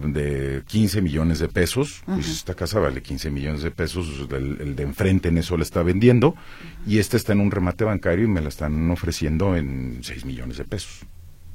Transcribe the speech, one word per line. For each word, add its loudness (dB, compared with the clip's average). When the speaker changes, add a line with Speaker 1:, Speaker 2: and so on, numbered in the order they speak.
Speaker 1:
de -2
quince 2
millones 2
de 0
pesos. 0
Speaker 2:
Ujú. -4
Speaker 1:
Pues -2
esta -6
casa 0
vale 0
quince -6
millones -2
de -4
pesos, -4
el, -4
el -6
de -4
enfrente 2
en 4
eso 0
la 2
está 0
vendiendo, 6
y 4
esta 2
está 0
en 4
un 4
remate 0
bancario 2
y 2
me 2
la -2
están 0
ofreciendo 0
en -4
seis -10
millones -8
de -6
pesos. -8